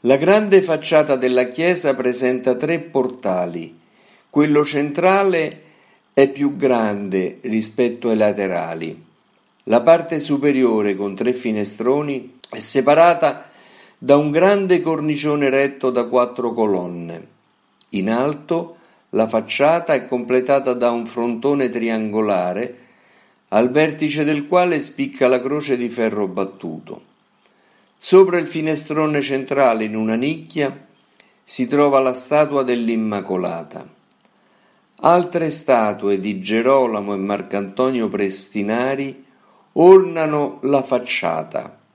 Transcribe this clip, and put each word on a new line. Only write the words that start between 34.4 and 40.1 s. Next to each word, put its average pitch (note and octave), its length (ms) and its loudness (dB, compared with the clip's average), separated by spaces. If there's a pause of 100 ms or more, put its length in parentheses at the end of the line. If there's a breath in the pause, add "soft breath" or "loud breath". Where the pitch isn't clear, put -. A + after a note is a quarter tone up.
Altre E3+ 540 2
statue G#2 720 0
di G2 180 -6
Gerolamo A2 760 0
e - 20 -4
Marcantonio G2+ 960 -4
Prestinari A2 1120 -4 (480 soft breath)
ornano D#3+ 920 6